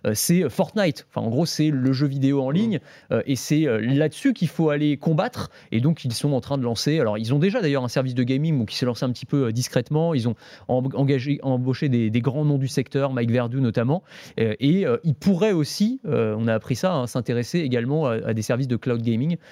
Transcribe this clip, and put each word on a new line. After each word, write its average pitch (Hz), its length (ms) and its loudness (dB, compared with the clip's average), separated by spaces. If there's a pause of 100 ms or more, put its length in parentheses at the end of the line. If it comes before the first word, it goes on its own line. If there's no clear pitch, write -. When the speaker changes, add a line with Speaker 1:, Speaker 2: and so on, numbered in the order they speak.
Speaker 1:
euh, 107 80 2
c'est, 175 300 2
euh, 139 60 0
Fortnite. 190 600 0
Enfin, 110 160 -4
en 110 40 -2
gros, 131 160 0
c'est 156 240 0
le 131 240 2
jeu 135 140 2
vidéo 139 340 2
en 131 80 -2
Speaker 2:
Hmm. 139 40 0
Speaker 1:
ligne, 208 260 0 (320)
euh, 113 140 2
et 143 100 0
c'est, 156 320 2
euh, 113 140 2
là-dessus 143 520 2
qu'il 185 140 0
faut 160 220 0
aller 147 280 2
combattre. 160 520 -2 (220)
Et 117 100 0
donc, 151 240 0
ils 120 80 -4
sont 147 200 0
en 127 80 0
train 139 160 -4
de 131 60 -2
lancer. 120 360 0
Alors, 107 180 0
ils 113 160 -2
ont 147 60 4
déjà 196 220 2
d'ailleurs 139 220 0
un 123 60 -2
service 131 260 -2
de 127 80 2
gaming, 139 340 2
bon, 117 80 0
qui - 100 -8
s'est - 100 -2
lancé 123 200 -2
un 127 60 0
petit - 140 -10
peu, 139 220 0
euh, 113 40 0
discrètement. 151 640 0
Ils 123 140 0
ont 113 80 -2 (320)
em-, 127 280 0
engagé, 139 480 0
embauché 131 460 0
des, 117 200 2
des 120 120 2
grands 143 240 -4
noms 147 120 2
du 135 100 -2
secteur, 135 460 -2
Mike 117 180 -2
Verdu 120 300 0
notamment, 123 420 0 (360)
euh, 110 200 0
et, 175 260 2
euh, 120 180 2
ils 156 120 2
pourraient 196 380 2
aussi, 202 520 0
euh, 117 320 0
on 117 100 0
a 113 60 2
appris 110 220 -2
ça, 185 180 0
hein, 127 140 -2
s'intéresser 120 520 -2
également 135 480 0
à, 117 60 0 (140)
à 113 60 0
des 110 80 -2
services 127 260 -2
de 120 80 0
cloud 120 260 -2
gaming, 120 360 0 (140)